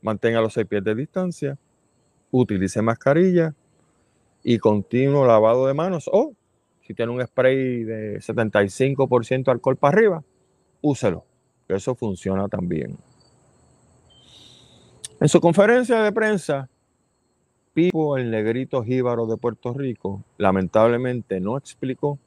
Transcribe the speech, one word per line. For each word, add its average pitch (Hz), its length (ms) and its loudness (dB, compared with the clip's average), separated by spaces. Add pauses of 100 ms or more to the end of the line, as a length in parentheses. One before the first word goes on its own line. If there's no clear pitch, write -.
Mantenga 113 380 0
los 113 120 0
seis 110 140 -2
pies 101 160 -4
de 107 140 -2
distancia, 151 600 -6 (760)
utilice 104 500 0
mascarilla 160 720 2 (880)
y 120 160 2
continuo 127 680 2
lavado 117 440 4
de 139 60 -2
manos. 165 380 -4
O 247 220 2 (480)
si 104 120 -16
tiene 117 180 -2
un 123 120 -4
spray 127 600 0
de 107 360 -8
setenta 110 440 0
y 98 40 -2
cinco 131 400 0
por 123 160 2
ciento 131 280 -2
alcohol 123 240 0
para 143 200 2
arriba, 196 280 2 (560)
úselo, 117 440 -2 (440)
que 95 80 -2
eso 123 180 -4
funciona 98 540 -4
también. 87 500 -6 (2250)
En 151 80 4
su 180 100 4
conferencia 220 640 4
de 208 100 0
prensa, 196 560 -2 (1040)
Pipo, 160 420 0
el 123 140 -4
negrito 117 520 -2
jíbaro 120 440 -2
de 110 100 -2
Puerto 120 380 -6
Rico, 113 500 -8 (140)
lamentablemente 107 1000 0
no 107 180 -4
explicó 139 680 -8